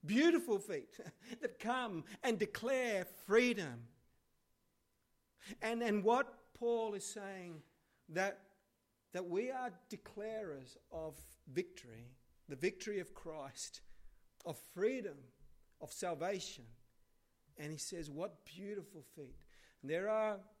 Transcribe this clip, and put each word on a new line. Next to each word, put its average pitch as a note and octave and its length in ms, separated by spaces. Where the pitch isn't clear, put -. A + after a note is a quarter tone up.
beautiful B3+ 540
feet, - 400
<laughs> A#3+ 240
that - 180
come A3+ 460
and A3+ 160
declare A3+ 680
freedom. F#3+ 640
And, A#3 200
and G#3 220
what B3 300
Paul A3+ 420
is G3 100
saying, F#3 580
that, F#3 300
that F3+ 120
we G3+ 240
are B3+ 200
declarers G3+ 880
of D#3+ 220
victory, B2 600
the C#3 80
victory G3+ 420
of - 160
Christ, - 680
of D#3+ 140
freedom, G3+ 420
of D3 120
salvation. F3 720
And D3+ 160
he D3+ 60
says, D#3+ 320
"What D#3+ 340
beautiful F3+ 600
feet." B2+ 220
And C#3 100
there F#3 180
are G#3+ 300